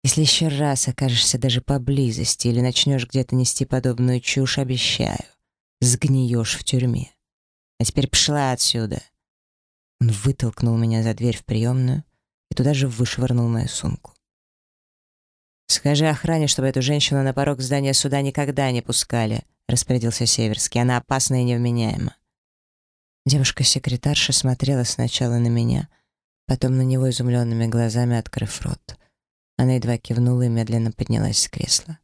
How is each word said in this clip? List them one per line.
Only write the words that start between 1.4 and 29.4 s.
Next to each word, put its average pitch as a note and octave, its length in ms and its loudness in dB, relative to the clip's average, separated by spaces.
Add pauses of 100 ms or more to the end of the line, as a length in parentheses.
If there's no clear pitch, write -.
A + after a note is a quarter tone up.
поблизости B2+ 880 -2
или A#2+ 120 2
начнёшь B2+ 480 2
где-то C3 260 -2
нести B2+ 300 0
подобную B2+ 560 0
чушь, - 380 0
обещаю, B2+ 680 -2 (560)
сгниёшь B2 760 2
в - 80 -12
тюрьме. B2 460 -2 (680)
А - 40 2
теперь C#3 240 0
пшла C#3+ 440 2
отсюда». A2+ 500 -2 (1000)
Он A#2 100 6
вытолкнул A#2 680 0
меня A2+ 260 2
за A2 120 0
дверь A2+ 240 0
в - 60 -16
приёмную B2+ 600 0 (460)
и - 40 -6
туда C#3 200 2
же C3+ 120 2
вышвырнул A#2+ 600 0
мою A2+ 200 -2
сумку. - 460 -6 (1500)
«Скажи D3 400 0
охране, D#3 400 0
чтобы C3+ 220 0
эту C3 140 0
женщину C#3+ 400 0
на C3+ 100 0
порог C#3 280 -2
здания C3+ 340 0
суда C#3 260 0
никогда C#3 500 -2
не A#2+ 120 -2
пускали», A2+ 640 -2 (240)
распорядился A#2 580 0
Северский. A2 560 0
«Она B2 160 2
опасна C3 420 0
и B2 40 0
невменяема». A#2+ 680 -2 (1120)
Девушка-секретарша C3+ 1080 0
смотрела B2+ 500 0
сначала A#2+ 540 -2
на A#2 100 2
меня, A#2 400 0 (580)
потом C3 300 0
на B2+ 60 2
него C3 260 2
изумлёнными A#2+ 580 0
глазами, A#2 520 0
открыв - 420 -6
рот. - 380 -8 (580)